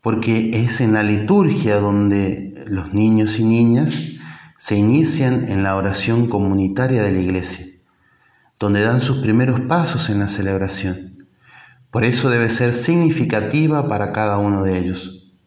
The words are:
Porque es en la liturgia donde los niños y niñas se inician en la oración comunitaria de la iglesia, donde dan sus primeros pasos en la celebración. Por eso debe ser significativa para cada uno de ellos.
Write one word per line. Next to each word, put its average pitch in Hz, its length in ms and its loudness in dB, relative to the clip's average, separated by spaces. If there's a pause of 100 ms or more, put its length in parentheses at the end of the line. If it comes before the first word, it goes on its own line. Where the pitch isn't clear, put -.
Porque 113 520 0
es 117 280 0
en 110 140 2
la 107 100 2
liturgia 110 720 2
donde 101 760 0 (140)
los 95 260 -6
niños 107 460 2
y 117 60 0
niñas 117 580 2 (540)
se - 200 -4
inician 127 720 2
en 98 140 -2
la 98 140 0
oración 107 500 0
comunitaria 101 800 0
de 101 80 0
la 92 80 0
iglesia, 92 460 -4 (920)
donde 104 240 2
dan 120 180 2
sus 131 180 -2
primeros 120 420 2
pasos 160 500 -2
en 101 80 0
la 101 80 0
celebración. 95 1000 -6 (680)
Por 117 120 0
eso 120 240 0
debe 117 220 2
ser 120 240 0
significativa 156 1120 0
para 104 220 -2
cada 107 280 0
uno 101 260 0
de 95 140 0
ellos. - 540 -8 (140)